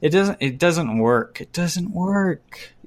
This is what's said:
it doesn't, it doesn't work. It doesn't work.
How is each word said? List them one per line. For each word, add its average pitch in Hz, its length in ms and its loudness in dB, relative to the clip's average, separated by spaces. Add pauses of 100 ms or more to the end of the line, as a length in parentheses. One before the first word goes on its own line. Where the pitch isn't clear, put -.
it 156 80 2
doesn't, 196 320 2
it 131 160 -4
doesn't 160 400 0
work. 113 440 2
It - 120 -16
doesn't 175 380 -4
work. 190 800 -4 (140)